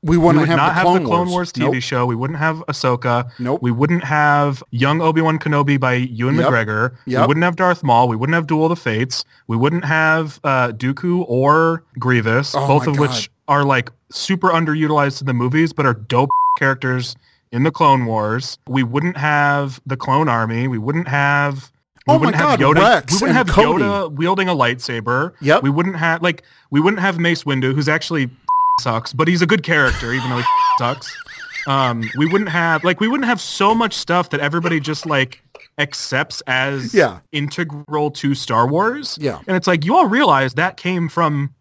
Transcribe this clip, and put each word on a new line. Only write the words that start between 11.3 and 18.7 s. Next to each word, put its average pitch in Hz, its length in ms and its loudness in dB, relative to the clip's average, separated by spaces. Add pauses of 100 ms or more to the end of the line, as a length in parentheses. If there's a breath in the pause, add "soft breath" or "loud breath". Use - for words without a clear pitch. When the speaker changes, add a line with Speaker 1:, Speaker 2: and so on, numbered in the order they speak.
Speaker 2:
Grievous, 123 560 0
Speaker 1:
Oh 139 120 -2
Speaker 2:
both 135 200 4
Speaker 1:
my 156 60 0
Speaker 2:
of 143 40 0
Speaker 1:
God. 143 120 2
Speaker 2:
which 120 200 -6 (180)
are, 143 160 4
like, 131 280 0 (200)
super 185 380 -2
underutilized 151 720 0
in 135 60 -4
the 131 60 0
movies, 127 380 0
but 143 140 -2
are 123 100 4
dope 120 340 0 (280)
characters 127 580 -2 (360)
in 120 100 -2
the 160 100 2
Clone 135 360 2
Wars. 110 500 -2 (100)
We 131 140 0